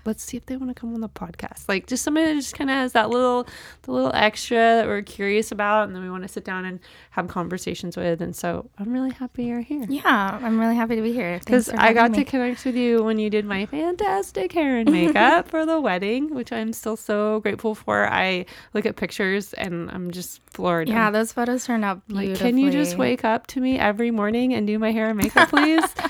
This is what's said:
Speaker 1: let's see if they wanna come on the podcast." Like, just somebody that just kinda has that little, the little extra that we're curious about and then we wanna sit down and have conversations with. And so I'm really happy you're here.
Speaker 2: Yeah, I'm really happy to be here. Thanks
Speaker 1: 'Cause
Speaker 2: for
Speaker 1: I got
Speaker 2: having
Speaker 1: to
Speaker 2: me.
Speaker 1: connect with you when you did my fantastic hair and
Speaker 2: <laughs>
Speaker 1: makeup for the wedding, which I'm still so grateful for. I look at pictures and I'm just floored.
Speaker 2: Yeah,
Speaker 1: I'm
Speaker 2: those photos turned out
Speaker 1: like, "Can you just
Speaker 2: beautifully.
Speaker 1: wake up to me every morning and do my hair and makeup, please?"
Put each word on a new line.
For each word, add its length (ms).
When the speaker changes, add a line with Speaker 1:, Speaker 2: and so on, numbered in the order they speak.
Speaker 1:
let's 200
see 120
if 100
they 100
wanna 180
come 200
on 60
the 80
podcast." 600
Like, 180
just 160
somebody 240
that 80
just 220
kinda 160
has 200
that 180
little, 360
the 100
little 200
extra 440
that 300
we're 160
curious 500
about 340
and 80
then 80
we 80
wanna 180
sit 160
down 200
and 160
have 180
conversations 680
with. 240
And 140
so 340
I'm 140
really 200
happy 320
you're 160
here. 280
Speaker 2:
Yeah, 540
I'm 160
really 160
happy 220
to 60
be 100
here. 320
Thanks 0
Speaker 1:
'Cause 260
Speaker 2:
for 100
Speaker 1:
I 120
got 100
Speaker 2:
having 120
Speaker 1:
to 60
Speaker 2:
me. 40
Speaker 1:
connect 400
with 100
you 300
when 160
you 100
did 140
my 220
fantastic 840
hair 260
and 140
Speaker 2:
<laughs> 80
Speaker 1:
makeup 480
for 160
the 160
wedding, 540
which 160
I'm 220
still 240
so 440
grateful 360
for. 360
I 340
look 100
at 120
pictures 560
and 400
I'm 180
just 300
floored. 380
Speaker 2:
Yeah, 180
Speaker 1:
I'm 60
Speaker 2:
those 200
photos 340
turned 180
out 240
Speaker 1:
like, 260
"Can 240
you 140
just 240
Speaker 2:
beautifully. 20
Speaker 1:
wake 140
up 240
to 120
me 180
every 320
morning 440
and 120
do 140
my 100
hair 200
and 80
makeup, 320
please?" 340